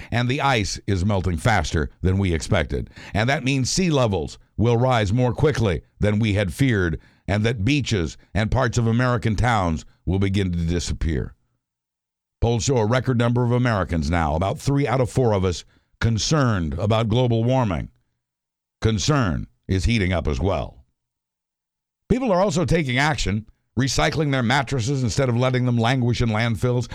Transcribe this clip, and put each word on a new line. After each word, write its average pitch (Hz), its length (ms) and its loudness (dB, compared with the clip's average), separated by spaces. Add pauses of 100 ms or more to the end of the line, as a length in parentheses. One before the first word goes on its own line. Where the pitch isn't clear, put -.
(100)
and 120 180 0
the 139 120 -2
ice 131 460 -2
is 95 180 -2
melting 95 320 0
faster 90 540 0 (120)
than 92 160 2
we 95 160 0
expected. 67 560 -2 (240)
And 110 140 0
that 139 160 -2
means 131 260 -2
sea 180 200 0
levels 104 480 0 (180)
will 117 200 2
rise 117 360 2
more 123 200 2
quickly 113 500 0 (180)
than 208 180 2
we 107 160 2
had 98 180 0
feared, 98 480 0 (280)
and 104 160 0
that 117 200 0
beaches 113 520 -2 (180)
and 104 160 0
parts 123 280 0
of 117 80 0
American 117 500 0
towns 95 480 0 (200)
will 90 140 0
begin 98 320 0
to 87 80 -2
disappear. 82 760 -4 (1080)
Polls 117 240 0
show 120 140 2
a 107 80 2
record 123 320 0
number 120 260 2
of 117 80 0
Americans 92 580 0
now, 80 240 0
about 92 240 -2
three 143 300 0
out 127 120 0
of 120 100 0
four 120 240 2
of 92 100 0
us, 90 200 -2 (360)
concerned 113 760 0
about 110 340 0
global 117 360 2
warming. 110 460 0 (920)
Concern 107 640 0 (220)
is 92 160 0
heating 104 280 2
up 82 140 0
as 71 140 -2
well. 76 440 -4 (1200)
People 247 240 0
are 175 80 4
also 180 240 0
taking 131 320 0
action, 120 500 -2 (320)
recycling 143 540 0
their 135 100 0
mattresses 131 600 -2
instead 127 260 0
of 117 80 0
letting 123 300 0
them 120 100 0
languish 120 460 0
in 117 80 0
landfills, 117 640 -2